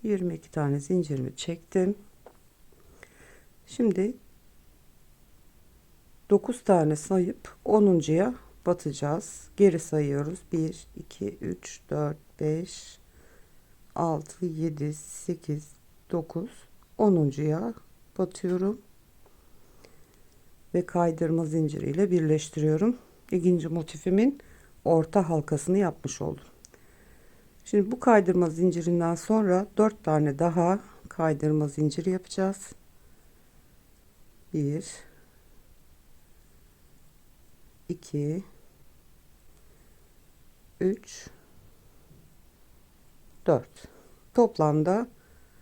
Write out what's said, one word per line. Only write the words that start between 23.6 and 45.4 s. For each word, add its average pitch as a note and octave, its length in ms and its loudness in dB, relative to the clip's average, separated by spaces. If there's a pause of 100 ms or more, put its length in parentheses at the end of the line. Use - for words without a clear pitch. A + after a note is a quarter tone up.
motifimin F#3 720 0 (460)
orta E3 440 2
halkasını D#3 480 0
yapmış F3 440 -2
oldum. D3 240 -6 (1200)
Şimdi G#3 260 2
bu B3 80 -4
kaydırma F3+ 500 4
zincirinden E3+ 680 0
sonra G3+ 520 2 (100)
dört G#3+ 260 2
tane D3+ 360 2
daha E3+ 400 2 (300)
kaydırma D3+ 580 0
zinciri D3+ 420 -2
yapacağız. F#3+ 640 -4 (1800)
Bir, D3+ 320 -4 (3000)
iki, D#3+ 540 -6 (2250)
üç, - 500 -4 (2250)
dört. - 420 -2 (460)
Toplamda F3+ 760 2 (540)